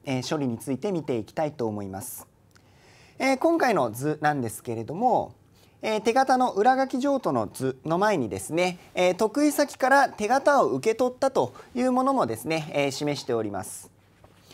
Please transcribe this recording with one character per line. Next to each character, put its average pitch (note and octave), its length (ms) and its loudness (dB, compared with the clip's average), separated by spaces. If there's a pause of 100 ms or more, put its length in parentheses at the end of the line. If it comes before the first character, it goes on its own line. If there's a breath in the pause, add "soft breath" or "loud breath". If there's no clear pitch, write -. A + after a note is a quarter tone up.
え C3 160 -2
ー、 B2 120 -8
処 D#3 80 -2
理 C#3 60 0
に A#2 120 -2
つ - 120 -8
い B2+ 80 -2
て G3+ 140 -4
見 E3 100 -4
て C#3 140 -2
い G#2+ 80 -4
き - 100 -18
た E3 100 -2
い D3+ 60 -2
と C3+ 160 -4
思 G#2 160 -4
い G2 60 -10
ま F#2+ 140 -10
す。 - 260 -14 (880 soft breath)
え C4 140 2
ー、 C4 40 2
今 E4 220 2
回 B3 160 4
の B2+ 160 2
図 C#3+ 320 -4
な D3+ 100 2
ん C#3+ 80 -2
で A#2 80 -2
す - 140 -10
け A#2 140 -6
れ A2+ 80 -6
ど B2+ 100 -8
も、 G3 400 0 (480 soft breath)
え A3 140 -2
ー、 G#3 40 -2
手 A3+ 120 0
形 C4 240 4
の B3+ 160 0
裏 B3 240 4
書 C4 100 0
き C4 140 -4
譲 C#4 180 0
渡 F3+ 140 -2
の A2 200 0
図 C3 320 -4
の E3 140 0
前 G3+ 180 2
に A#2+ 120 -2
で F#2+ 100 -6
す B2+ 140 -10
ね、 F3+ 260 0 (160 loud breath)
え F3+ 160 4
ー、 F3+ 40 0
得 A3 300 0
意 D4+ 60 4
先 C#4+ 260 -2
か B3+ 120 0
ら C4+ 200 6
手 G#3 200 -4
形 C4+ 340 4
を E3+ 80 4
受 C3+ 180 0
け A3 60 2
取 B3 180 0
っ - 40 -18
た C4+ 160 0
と C#3+ 200 0 (220 loud breath)
い A#3+ 80 -2
う B3+ 80 2
も B3+ 140 2
の C4+ 100 2
も F#3 120 2
で A2 100 -4
す - 80 -14
ね、 D#3+ 280 -4
え C#3+ 160 0
ー、 - 40 0
示 D3 280 -4
し - 40 -14
て B2 100 -2
お A2+ 80 0
り G#2 80 -4
ま F#2+ 140 -8
す。 - 260 -16 (640 soft breath)